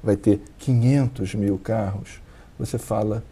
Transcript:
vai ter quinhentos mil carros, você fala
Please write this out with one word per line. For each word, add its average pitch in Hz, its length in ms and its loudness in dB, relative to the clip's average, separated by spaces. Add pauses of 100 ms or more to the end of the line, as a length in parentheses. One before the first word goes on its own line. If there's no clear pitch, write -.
vai 107 120 2
ter - 260 2 (160)
quinhentos 123 760 2
mil 101 220 0
carros, 101 640 -4 (360)
você 110 200 -4
fala 107 440 -2 (100)